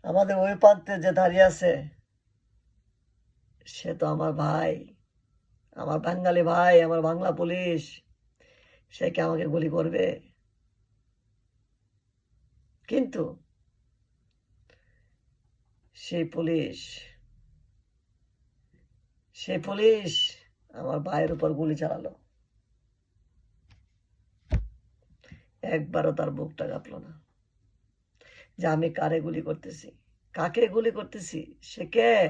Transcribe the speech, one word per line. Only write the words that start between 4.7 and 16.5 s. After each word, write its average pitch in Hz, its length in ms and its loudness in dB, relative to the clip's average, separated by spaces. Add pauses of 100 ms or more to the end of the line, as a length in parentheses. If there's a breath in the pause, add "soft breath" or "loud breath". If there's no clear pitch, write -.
আমার 151 260 -4
বাঙালি 175 340 2 (100)
ভাই, 175 240 6 (120)
আমার 165 220 0
বাংলা 180 200 -2 (100)
পুলিশ, 175 420 -2 (1120 soft breath)
সে - 180 -4
কি 180 140 -2
আমাকে 165 260 -2
গুলি 160 240 0
করবে? 160 280 0 (2750)
কিন্তু 247 340 -2 (2750)
সেই 170 280 -6 (100)
পুলিশ, 165 420 -4 (2750)